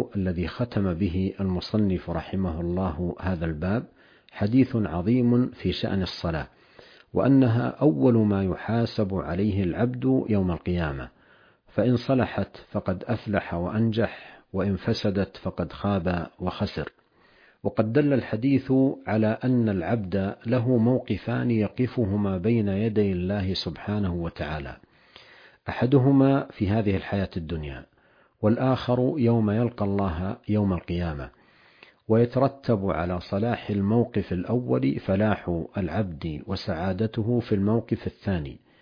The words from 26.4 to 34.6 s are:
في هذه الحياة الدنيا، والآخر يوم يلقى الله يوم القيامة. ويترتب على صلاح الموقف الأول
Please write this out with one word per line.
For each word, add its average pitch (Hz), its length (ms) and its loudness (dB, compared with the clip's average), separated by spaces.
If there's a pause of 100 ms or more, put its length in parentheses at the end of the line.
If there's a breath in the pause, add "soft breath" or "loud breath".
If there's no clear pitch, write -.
في 98 180 -2
هذه 104 280 2
الحياة 95 400 -4
الدنيا، 76 500 -8 (560 soft breath)
والآخر 123 760 2
يوم 117 320 4
يلقى 110 340 0
الله 98 520 -2 (120)
يوم 104 240 2
القيامة. 82 580 -4 (800 soft breath)
ويترتب 120 840 2
على 90 300 -2
صلاح 107 500 -2
الموقف 104 640 2
الأول 123 640 0